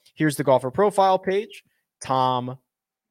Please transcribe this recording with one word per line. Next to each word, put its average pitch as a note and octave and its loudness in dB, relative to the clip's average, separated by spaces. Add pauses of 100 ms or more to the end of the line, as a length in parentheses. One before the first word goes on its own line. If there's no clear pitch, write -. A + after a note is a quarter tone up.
(140)
Here's D#3 0
the D#3 -4
golfer C3 2
profile F#3+ 2
page. F#3+ -6 (380)
Tom B2+ -2 (540)